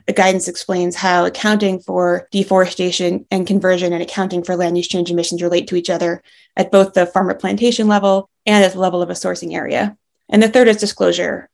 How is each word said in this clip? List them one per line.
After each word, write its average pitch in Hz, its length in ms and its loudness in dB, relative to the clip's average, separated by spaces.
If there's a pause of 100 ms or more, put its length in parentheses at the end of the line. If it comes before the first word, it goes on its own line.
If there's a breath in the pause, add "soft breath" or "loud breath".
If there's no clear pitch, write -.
The 202 60 -4
guidance 190 340 2
explains 175 500 -4
how 180 280 2
accounting 196 560 0
for 180 500 -2
deforestation 185 1000 0
and 185 160 -2
conversion 185 480 0
and 170 80 -4
accounting 180 420 -4
for 180 120 -4
land 175 200 -2
use 175 120 -4
change 175 220 -4
emissions 170 320 -4
relate 175 260 -2
to 185 80 -4
each 170 120 -2
other 175 340 -4 (320 soft breath)
at 180 160 -2
both 196 220 4
the 180 140 2
farmer 185 260 -2
plantation 220 560 0
level 196 400 2 (160)
and 208 180 6
at 185 120 4
the 190 40 -8
level 180 220 0
of 175 80 -4
a 180 60 -8
sourcing 175 420 -8
area. 202 400 -4 (320)
And 214 140 4
the 220 60 4
third 240 180 6
is 214 120 4
disclosure. 175 760 -4